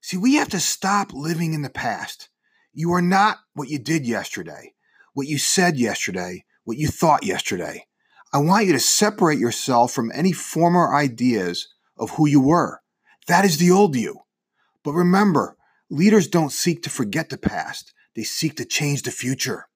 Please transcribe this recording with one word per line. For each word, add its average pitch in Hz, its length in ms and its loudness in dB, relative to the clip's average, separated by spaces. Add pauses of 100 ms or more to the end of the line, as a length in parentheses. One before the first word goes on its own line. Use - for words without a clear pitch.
See, - 140 -10
we 240 200 2
have 302 140 0
to 185 120 -4
stop 196 520 -2
living 160 400 -4
in 151 80 -6
the 139 80 -8
past. - 600 -8 (440)
You 170 200 -2
are 180 80 2
not 196 380 2 (140)
what 143 140 -10
you 147 100 -6
did 135 300 -2
yesterday, 92 680 -6 (400)
what 139 140 -6
you 147 100 -4
said 175 380 2
yesterday, 92 720 -4 (180)
what 113 140 -10
you - 100 -2
thought - 380 2
yesterday. 87 600 -6 (460)
I 143 60 0
want 185 280 4
you 185 60 2
to 135 80 2
separate 185 600 2
yourself 120 520 0
from 117 240 -4
any 180 160 0
former 170 640 2
ideas 117 720 0 (300)
of 113 140 -8
who 151 160 2
you 147 120 6
were. 139 420 2 (460)
That 180 160 4
is 175 140 2
the 175 140 6
old 190 220 6
you. - 280 -6 (640)
But 143 80 -6
remember, 180 640 2 (320)
leaders 190 400 4
don't 160 240 0
seek - 300 -2
to 139 60 -10
forget 127 400 -4
the - 80 -12
past. - 560 -6 (220)
They 110 80 -8
seek - 320 -6
to 117 100 -8
change 143 380 -4
the 123 80 -6
future. 123 640 -6